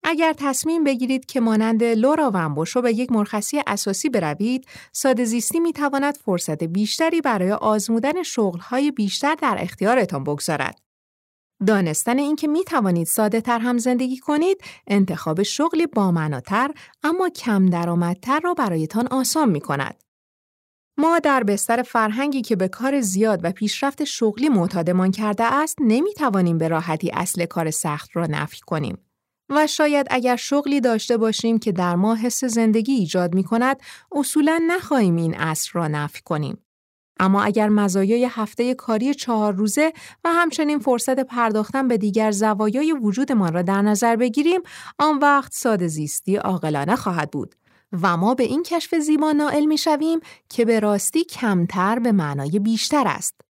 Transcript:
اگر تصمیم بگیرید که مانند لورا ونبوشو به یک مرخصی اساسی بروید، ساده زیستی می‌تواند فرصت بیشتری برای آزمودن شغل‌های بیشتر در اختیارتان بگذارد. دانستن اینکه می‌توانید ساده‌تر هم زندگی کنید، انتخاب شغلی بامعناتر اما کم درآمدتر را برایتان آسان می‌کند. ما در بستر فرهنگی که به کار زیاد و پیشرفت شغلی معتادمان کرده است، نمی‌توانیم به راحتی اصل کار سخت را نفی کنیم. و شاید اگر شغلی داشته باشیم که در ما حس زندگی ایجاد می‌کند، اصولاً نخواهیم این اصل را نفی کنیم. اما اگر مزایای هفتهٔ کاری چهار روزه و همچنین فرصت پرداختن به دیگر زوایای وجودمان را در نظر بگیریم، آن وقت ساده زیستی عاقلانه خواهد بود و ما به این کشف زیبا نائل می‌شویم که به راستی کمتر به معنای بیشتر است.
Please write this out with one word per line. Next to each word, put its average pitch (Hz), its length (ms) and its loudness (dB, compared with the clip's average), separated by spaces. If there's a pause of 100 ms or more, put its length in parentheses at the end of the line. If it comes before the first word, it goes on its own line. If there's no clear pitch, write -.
اگر 320 300 2
تصمیم 302 460 0
بگیرید 262 420 0
که - 140 -4
مانند 220 440 2
لورا 247 460 2
ونبوشو 160 520 -2
به 240 100 2
یک 247 200 -2
مرخصی 214 540 -2
اساسی 202 420 -2
بروید، 220 580 -2 (260)
ساده 247 320 2
زیستی 233 360 -2
می‌تواند 285 560 -2
فرصت 175 480 -4
بیشتری 214 560 0
برای 202 320 0
آزمودن 226 720 0
شغل‌های 247 680 -2
بیشتر 269 440 -2
در 269 260 0
اختیارتان 190 640 0
بگذارد. 147 540 -4 (880)
دانستن 202 520 2
اینکه 294 300 0
می‌توانید 240 580 0
ساده‌تر 226 520 0
هم 240 200 0
زندگی 254 400 0
کنید، 330 420 0 (260)
انتخاب 185 560 0
شغلی 320 440 0
بامعناتر 185 840 0 (320)
اما 349 260 0
کم 202 380 0
درآمدتر 175 720 0
را 349 140 0
برایتان 208 520 -2
آسان 262 420 0
می‌کند. 143 540 -2 (960)
ما 330 200 4
در 277 240 2
بستر 208 400 0
فرهنگی 247 600 0
که 220 140 0
به 185 120 0
کار 269 320 -2
زیاد 202 420 0
و 170 100 -2
پیشرفت 277 520 -2
شغلی 226 440 0
معتادمان 185 640 2
کرده 208 340 -2
است، 269 360 0
نمی‌توانیم 226 800 2
به 160 100 0
راحتی 160 420 -2
اصل 175 360 -4
کار 165 240 -4
سخت 151 440 -6
را 170 120 -2
نفی 151 400 -4
کنیم. 151 320 -6 (520)
و 302 160 4
شاید 294 440 2
اگر 247 260 0
شغلی 285 440 0
داشته 233 360 0
باشیم 226 420 0
که 214 140 -2
در 175 220 0
ما 202 200 2
حس 233 300 -2
زندگی 226 480 2
ایجاد 180 420 0
می‌کند، 233 460 0 (320)
اصولاً 311 540 2
نخواهیم 285 500 2
این 165 200 0
اصل 160 360 -4
را 170 160 -2
نفی 147 360 -6
کنیم. 151 380 -4 (580)
اما 190 220 4
اگر 208 260 2
مزایای 208 640 2
هفتهٔ 233 440 -2
کاری 254 400 -2
چهار 214 380 0
روزه 214 400 0 (320)
و 330 80 0
همچنین 320 460 0
فرصت 262 420 0
پرداختن 240 680 -2
به 233 100 2
دیگر 214 320 2
زوایای 214 600 0
وجودمان 220 600 0
را 175 100 0
در 196 200 0
نظر 214 340 2
بگیریم، 285 440 2 (380)
آن 302 200 2
وقت 285 340 4
ساده 202 360 0
زیستی 156 480 -4
عاقلانه 165 600 0
خواهد 170 340 -4
بود - 240 -8 (480)
و 180 140 4
ما 202 180 2
به 254 80 0
این 262 200 0
کشف 339 360 -2
زیبا 311 340 2
نائل 294 320 2
می‌شویم 311 560 0 (280)
که - 160 0
به 226 160 2
راستی 208 440 0
کمتر 196 760 0
به 233 140 2
معنای 147 460 0
بیشتر 226 480 0
است. - 340 -4 (120)